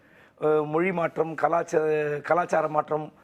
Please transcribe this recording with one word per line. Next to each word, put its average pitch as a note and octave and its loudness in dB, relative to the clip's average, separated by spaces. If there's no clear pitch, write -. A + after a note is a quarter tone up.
அஹ், D#3 2
மொழி E3+ 0
மாற்றம், E3 -2
கலாச்சா-, D#3 0
கலாச்சார D#3+ 2
மாற்றம், D3+ -2